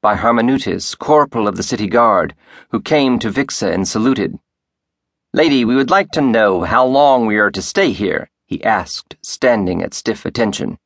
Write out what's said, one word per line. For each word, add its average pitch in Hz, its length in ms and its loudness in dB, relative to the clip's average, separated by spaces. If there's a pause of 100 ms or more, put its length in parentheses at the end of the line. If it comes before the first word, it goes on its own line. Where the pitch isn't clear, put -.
by 104 160 0
Hermeneutius, 113 760 -2
corporal 143 520 0
of 95 100 -4
the 107 60 -6
city 107 240 -4
guard, 101 480 2 (360)
who 107 100 -4
came 135 380 0
to 113 120 -2
Vixa 110 400 -4
and 92 160 -2
saluted. 107 520 -2 (920)
"Lady, 139 340 2
we 123 100 2
would 135 140 0
like 196 220 2
to 156 100 0
know 107 400 2
how 110 240 2
long 135 400 4
we 104 100 0
are 104 140 2
to 101 100 -8
stay 175 320 0
here," 92 380 -4 (160)
he - 180 -8
asked, - 560 -4
standing 95 640 -2
at - 100 -6
stiff - 320 -6
attention. - 600 -4